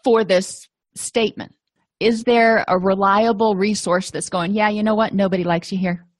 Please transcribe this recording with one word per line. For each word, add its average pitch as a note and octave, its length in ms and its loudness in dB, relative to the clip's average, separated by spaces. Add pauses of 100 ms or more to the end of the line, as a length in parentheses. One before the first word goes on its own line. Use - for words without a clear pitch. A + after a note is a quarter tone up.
for A3+ 180 2
this F#3 460 -2 (260)
statement? - 600 -4 (440)
Is A3+ 260 0
there A3+ 440 4
a F#3 100 0
reliable G3 800 2
resource F#3+ 540 -2
that's D#3 180 -8
going, F3+ 240 -4
"Yeah, G#3+ 160 2
you G#3+ 140 -4
know G#3+ 120 2
what? A3 200 0
Nobody F#3+ 300 0
likes E3+ 280 -2
you G3 60 -2
here. F3 280 -4 (140)